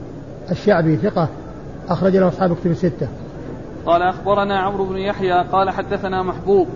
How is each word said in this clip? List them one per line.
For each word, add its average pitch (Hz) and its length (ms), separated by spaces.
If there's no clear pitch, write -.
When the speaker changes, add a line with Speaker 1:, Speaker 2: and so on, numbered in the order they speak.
Speaker 1:
الشعبي 165 460
ثقة 170 320
أخرج 185 280
له 190 120
أصحاب 175 280
كتب 175 140
الستة. 160 380
Speaker 2:
قال: 170 160
أخبرنا 196 560
عمرو 190 260
بن 190 120
يحيى 190 560
قال: 190 180
حدثنا 190 520
محبوب 180 540